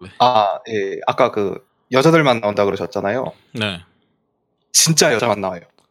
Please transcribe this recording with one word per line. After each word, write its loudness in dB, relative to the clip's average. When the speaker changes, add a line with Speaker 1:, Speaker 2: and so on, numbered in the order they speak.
Speaker 1:
네. -20
Speaker 2:
아, 2
예. -6
아까 0
그 -4
여자들만 4
나온다 0
그러셨잖아요. -4
Speaker 1:
네. -6
Speaker 2:
진짜 2
여자만 0
나와요. -6